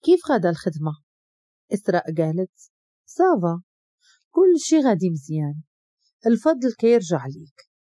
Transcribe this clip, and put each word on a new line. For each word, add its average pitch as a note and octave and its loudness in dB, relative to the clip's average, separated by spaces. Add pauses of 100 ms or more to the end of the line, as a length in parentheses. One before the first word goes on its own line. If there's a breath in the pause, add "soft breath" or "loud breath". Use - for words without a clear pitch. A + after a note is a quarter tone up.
كيف E4+ 4 (100)
غادا F#3 2
الخدمة؟" D#3+ -6 (800)
إسراء F3 -2
قالت: E3 -4 (360)
"صافا، F3+ 0 (680)
كل F4 4
شي D#4 2
غادي F#3+ 2
مزيان، D3+ -6 (640)
الفضل A#3+ 0
كيرجع F3+ 0
ليك." - -18 (100)